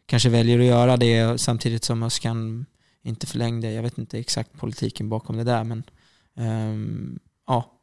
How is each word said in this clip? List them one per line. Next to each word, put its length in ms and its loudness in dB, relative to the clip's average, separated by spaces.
kanske 220 4
väljer 300 6
att 60 6
göra 320 6
det, 440 4
samtidigt 440 -2
som 180 -2
Öskan 640 -4
inte 220 -8
förlängde. 460 -4
Jag 100 -6
vet 160 -6
inte 200 -8
exakt 400 -6
politiken 500 -6
bakom 280 -6
det 80 -4
där, 200 0
men, 180 -6
ehm, 800 -4
ja, 260 -2